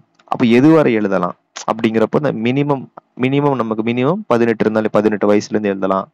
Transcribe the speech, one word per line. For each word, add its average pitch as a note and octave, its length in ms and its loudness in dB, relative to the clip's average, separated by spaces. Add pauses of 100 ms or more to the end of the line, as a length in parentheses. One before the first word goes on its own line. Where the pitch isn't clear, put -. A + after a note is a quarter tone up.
(320)
அப்ப - 120 -2 (140)
எது C#3 200 6
வரை C#3 220 2
எழுதலாம் F#2+ 380 -2 (320)
அப்படிங்கிறப்ப A2 520 0
இந்த C#3 100 -2 (160)
minimum, C#3 360 -2 (400)
minimum C#3 380 0
நமக்கு A2 300 -4
minimum C3+ 300 -2 (100)
பதினெட்டு A#2 340 2
இருந்தாலே A2 320 0
பதினெட்டு G#2+ 340 2
வயசுல G#2+ 240 0
இருந்து G#2+ 180 -2
எழுதலாம். F#2+ 400 -2